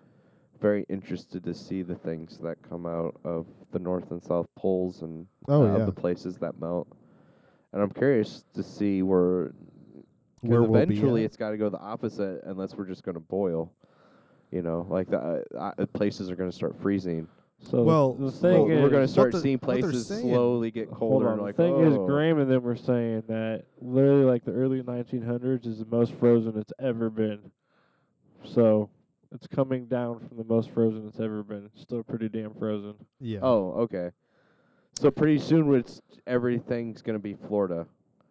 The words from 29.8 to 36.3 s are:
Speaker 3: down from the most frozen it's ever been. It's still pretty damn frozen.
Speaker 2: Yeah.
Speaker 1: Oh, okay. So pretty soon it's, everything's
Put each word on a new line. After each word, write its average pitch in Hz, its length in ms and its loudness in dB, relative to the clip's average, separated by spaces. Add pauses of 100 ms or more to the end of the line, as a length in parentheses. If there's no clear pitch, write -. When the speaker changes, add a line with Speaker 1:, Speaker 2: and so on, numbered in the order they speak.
Speaker 3:
down 120 400 -4
from 120 120 -18
the 110 60 -10
most 113 260 0
frozen 110 360 0
it's 107 140 -12
ever 107 220 -6
been. 101 300 -12
It's - 100 -20
still 120 200 -8
pretty 110 260 -6
damn 107 260 -8
frozen. 104 400 -6 (260)
Speaker 2:
Yeah. 113 220 -6
Speaker 1:
Oh, 110 300 0 (100)
okay. 90 280 -4 (880)
So 143 120 4
pretty 151 280 2
soon 151 360 4
it's, - 260 -2 (260)
everything's 120 760 -2